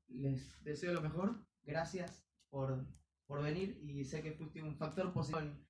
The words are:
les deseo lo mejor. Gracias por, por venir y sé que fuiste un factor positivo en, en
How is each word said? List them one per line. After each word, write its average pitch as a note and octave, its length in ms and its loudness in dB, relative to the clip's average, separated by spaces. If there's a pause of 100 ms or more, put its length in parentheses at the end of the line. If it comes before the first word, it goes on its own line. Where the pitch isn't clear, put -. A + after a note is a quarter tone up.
les C3+ 560 0
deseo D3 280 0
lo E3+ 80 4
mejor. F3 460 2 (160)
Gracias E3 680 -2 (220)
por, C3+ 360 2 (400)
por C#3+ 160 -2
venir F3 400 0
y C#3 220 -2
sé D#3 160 -2
que D#3 120 -4
fuiste D#3 300 -8
un D3+ 140 -4
factor F3+ 380 0
positivo D#3+ 260 2
en, D3+ 60 0
en C#3+ 100 -4 (140)